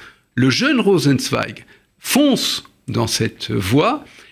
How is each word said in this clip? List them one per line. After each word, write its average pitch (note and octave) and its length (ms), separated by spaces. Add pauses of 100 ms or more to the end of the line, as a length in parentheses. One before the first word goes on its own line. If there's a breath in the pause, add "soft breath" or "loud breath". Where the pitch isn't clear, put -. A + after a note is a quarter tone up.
(360 loud breath)
Le B2+ 140
jeune A#3+ 320
Rosenzweig C3+ 800 (340 soft breath)
fonce - 680 (240)
dans A2+ 180
cette - 440
voie, C#3 520 (280 loud breath)